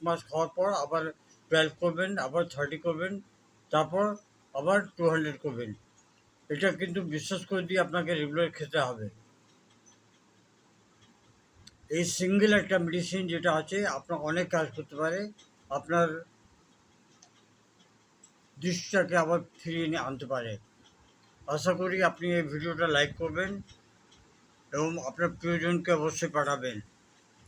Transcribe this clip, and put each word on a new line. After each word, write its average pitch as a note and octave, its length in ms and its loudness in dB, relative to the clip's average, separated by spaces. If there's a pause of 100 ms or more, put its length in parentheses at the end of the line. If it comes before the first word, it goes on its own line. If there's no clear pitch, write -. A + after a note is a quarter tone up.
মাস E3+ 260 0
খাওয়ার D#3 260 0
পর F#3+ 180 2
আবার D#3 300 0 (460)
টুয়েলভ D#3+ 300 6
করবেন, F3+ 380 0
আবার D3 280 0
থার্টি C#3+ 320 -4
করবেন, F3 440 -4 (500)
তারপর F3+ 440 2 (380)
আবার F3 340 2 (100)
টু E3+ 120 4
হান্ড্রেড D#3 360 0
করবেন। A#2+ 280 -6 (760)
এটা F3+ 220 2
কিন্তু F3+ 300 -4
বিশ্বাস E3+ 440 -4
করে F#3+ 160 -2
দিয়ে F3+ 180 0
আপনাকে E3+ 340 0
রেগুলার D3+ 380 0
খেতে D#3 280 -4
হবে। A#2+ 300 -2 (2750)
এই E3+ 160 0
সিঙ্গেল G3 480 4
একটা F#3+ 260 4
মেডিসিন F3 480 -2
যেটা E3 260 2
আছে, F#3 320 0
আপনার D#3 340 -4
অনেক E3 300 0
কাজ D#3+ 260 2
করতে D3+ 200 -10
পারে, E3+ 340 -2 (400)
আপনার D#3+ 560 2 (2250)
দৃষ্টিটাকে F3 580 0
আবার E3 220 4 (200)
ফিরিয়ে E3 280 -4
নিয়ে D#3 120 -2
আনতে C3 260 -6
পারে। A#2+ 320 -4 (880)
আশা D3+ 260 2
করি F#3 300 0
আপনি F3 300 2
এই E3+ 80 2
ভিডিওটা D#3 460 -2
লাইক D3 280 2
করবেন F#3 460 -4 (1120)
এবং D#3+ 360 0
আপনার E3+ 220 0
প্রিয়জনকে E3+ 640 0
অবশ্যই D#3 380 2
পাঠাবেন। C3+ 520 -2 (680)